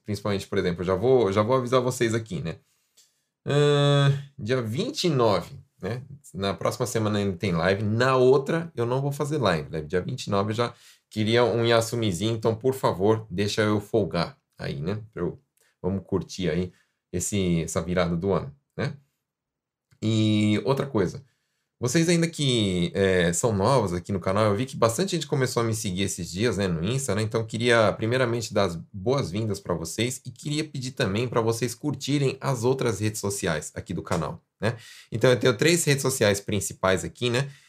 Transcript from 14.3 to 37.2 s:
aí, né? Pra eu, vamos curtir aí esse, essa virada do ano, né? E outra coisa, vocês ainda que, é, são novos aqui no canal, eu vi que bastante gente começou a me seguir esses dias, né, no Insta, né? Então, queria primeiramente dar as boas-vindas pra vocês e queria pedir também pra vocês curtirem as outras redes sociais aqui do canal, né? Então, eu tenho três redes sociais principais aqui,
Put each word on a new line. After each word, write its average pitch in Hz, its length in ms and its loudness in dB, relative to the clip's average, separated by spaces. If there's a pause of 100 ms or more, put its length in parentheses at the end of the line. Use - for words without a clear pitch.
aí, 71 240 -8
né? 104 200 -4 (120)
Pra 85 100 -6
eu, - 160 -6 (420)
vamos 95 240 -2
curtir 92 440 -4
aí 87 240 -2 (380)
esse, 90 520 0
essa 87 180 -4
virada 87 360 0
do 95 160 0
ano, 71 200 -4 (220)
né? 139 220 -6 (1040)
E 107 640 2
outra 135 200 0
coisa, - 380 -2 (560)
vocês 160 280 2
ainda 170 220 2
que, 104 640 0
é, 92 380 4
são - 180 0
novos 101 400 2
aqui 87 220 -6
no 92 60 -2
canal, 98 260 0
eu 101 100 2
vi 123 100 -2
que - 120 -10
bastante 120 340 2
gente 165 160 -4
começou 127 340 0
a 117 40 0
me 113 100 0
seguir 98 280 -2
esses 87 280 -4
dias, 101 260 0
né, 101 80 0
no 82 160 -2
Insta, 113 320 -2
né? 104 80 -2
Então, 110 240 -2
queria 113 460 4
primeiramente 117 640 -2
dar 101 120 2
as 85 100 -4 (180)
boas-vindas 104 640 -2
pra - 140 -4
vocês 110 520 -4
e 131 60 -14
queria 151 320 -6
pedir 131 280 -8
também 117 360 -2
pra 117 140 0
vocês 117 340 -2
curtirem 143 640 -2
as 131 240 -2
outras 120 380 0
redes 107 180 -2
sociais 87 560 -4
aqui 85 180 -8
do 80 80 -6
canal, 82 400 -4 (200)
né? 110 160 -2 (340)
Então, 123 180 2
eu 123 80 6
tenho 123 200 2
três 170 260 2
redes 139 180 2
sociais 104 380 2
principais 95 640 -2
aqui, 120 260 -4